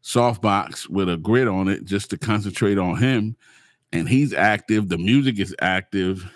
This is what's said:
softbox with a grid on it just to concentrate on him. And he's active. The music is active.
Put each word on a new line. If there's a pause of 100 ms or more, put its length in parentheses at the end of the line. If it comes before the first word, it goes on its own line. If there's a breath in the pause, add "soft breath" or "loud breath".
softbox
with
a
grid
on
it
just
to
concentrate
on
him. (560 soft breath)
And
he's
active.
The
music
is
active.